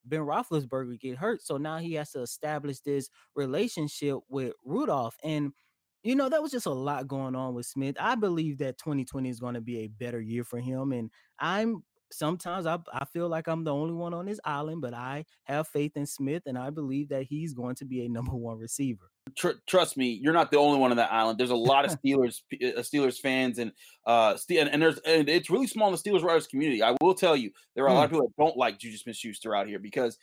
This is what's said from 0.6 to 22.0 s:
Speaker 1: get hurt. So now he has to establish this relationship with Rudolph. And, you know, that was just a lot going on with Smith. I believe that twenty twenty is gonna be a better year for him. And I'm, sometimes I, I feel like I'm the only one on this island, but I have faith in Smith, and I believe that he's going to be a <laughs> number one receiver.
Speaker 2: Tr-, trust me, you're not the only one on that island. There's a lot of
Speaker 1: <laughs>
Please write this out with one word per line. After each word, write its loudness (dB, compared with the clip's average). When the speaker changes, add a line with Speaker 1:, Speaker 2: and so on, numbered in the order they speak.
Speaker 1:
get -8
hurt. -4
So -6
now -6
he -6
has -6
to -8
establish -6
this -2
relationship -2
with -4
Rudolph. -2
And, -2
you 0
know, 2
that 0
was -6
just -4
a -2
lot -4
going -4
on -4
with -8
Smith. -4
I 0
believe 0
that -6
twenty -4
twenty -6
is -8
gonna -6
be -6
a -6
better -8
year -4
for -10
him. -4
And -4
I'm, -2
sometimes -4
I, -2
I -6
feel -4
like -4
I'm -2
the 0
only -2
one -6
on -6
this -8
island, -4
but -6
I -8
have -2
faith -2
in -4
Smith, -4
and -6
I -6
believe -4
that -2
he's -6
going -6
to -12
be -6
a -4
<laughs> -2
number -4
one -6
receiver. -6
Speaker 2:
Tr-, -2
trust 4
me, 0
you're 4
not 4
the 8
only 6
one 6
on 2
that 4
island. 2
There's 2
a 2
lot 6
of 0
Speaker 1:
<laughs> -6